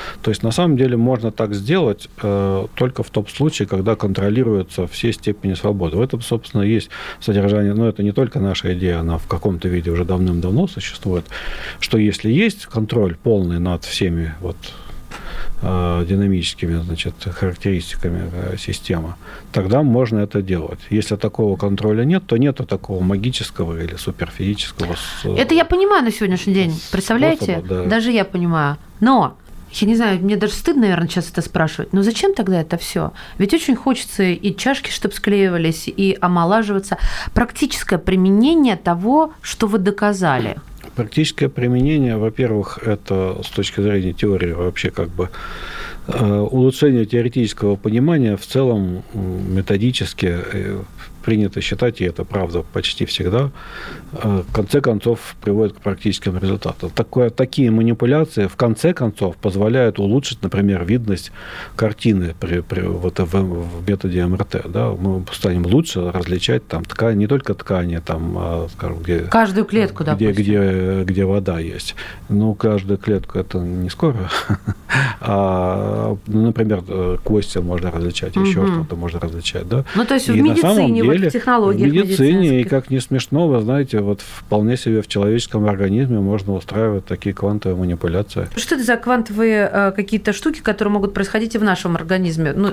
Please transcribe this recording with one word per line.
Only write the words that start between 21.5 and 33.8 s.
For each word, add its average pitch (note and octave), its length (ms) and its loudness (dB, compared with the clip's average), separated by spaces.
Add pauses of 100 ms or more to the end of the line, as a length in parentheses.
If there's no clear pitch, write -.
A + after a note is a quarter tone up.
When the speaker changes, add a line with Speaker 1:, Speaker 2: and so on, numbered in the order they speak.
Speaker 1:
контроля G#2+ 480 0
нет, F#3 220 2
то A#2+ 100 2
нету C3 280 2
такого F#2+ 380 -4
магического F#2 800 -2
или E2+ 140 -6
суперфизического F#2 960 -4
с-, - 320 -8 (120)
Speaker 2:
Это C4+ 160 2
я E4 100 6
понимаю F#4 400 4
на A3+ 80 2
сегодняшний F#3 420 0
день, F#3 180 2
Speaker 1:
с-, D#3+ 180 -8
Speaker 2:
представляете? C4+ 540 2 (160)
Speaker 1:
способа, - 80 -8
да. - 160 -2
Speaker 2:
Даже A3 260 2
я A3 140 4
понимаю. E3 520 0 (240)
Но, G#3+ 360 4 (360)
я - 140 0
не A3+ 100 4
знаю, G#3+ 240 2
мне G3+ 160 2
даже G#3 180 0
стыдно, C#4+ 280 2
наверное, F3 260 4
сейчас F3 220 -4
это E3+ 120 -2
спрашивать, - 500 -2
но G3 100 4
зачем A#3 320 2
тогда F#3 260 2
это E3 160 -2
всё? - 360 -4 (260)
Ведь G3+ 160 2
очень C#4+ 220 2
хочется - 480 -2